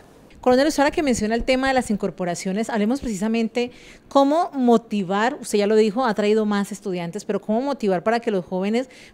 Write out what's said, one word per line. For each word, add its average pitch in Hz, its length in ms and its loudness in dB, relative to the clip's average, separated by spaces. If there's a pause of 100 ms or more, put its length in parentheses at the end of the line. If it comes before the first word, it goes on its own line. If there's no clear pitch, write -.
(420)
Coronel, 254 260 4
usted 285 140 0
ahora 294 100 2
que 339 120 -2
menciona 226 320 0
el 233 80 -2
tema 262 240 0
de 262 80 2
las 247 160 0
incorporaciones, 190 800 -4
hablemos 226 280 0
precisamente 226 720 -2 (380)
cómo 294 440 2
motivar, 226 840 2
usted 220 200 -2
ya 202 80 2
lo 220 80 2
dijo, 214 280 2
ha 226 120 0
traído 214 320 2
más 202 240 -2
estudiantes, 180 540 -8
pero 202 140 -2
cómo 214 220 -2
motivar 202 420 -2
para 233 160 0
que 233 120 -4
los 185 120 0
jóvenes 214 460 -4 (240)